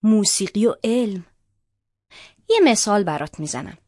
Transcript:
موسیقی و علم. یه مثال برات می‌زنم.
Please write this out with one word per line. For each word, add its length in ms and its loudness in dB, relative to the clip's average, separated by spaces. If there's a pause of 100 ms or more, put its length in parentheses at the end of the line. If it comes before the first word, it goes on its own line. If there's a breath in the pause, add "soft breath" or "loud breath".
موسیقی 640 2
و 80 2 (100)
علم. 420 -2 (1200 loud breath)
یه 160 4
مثال 400 2
برات 360 -6
می‌زنم. 480 -10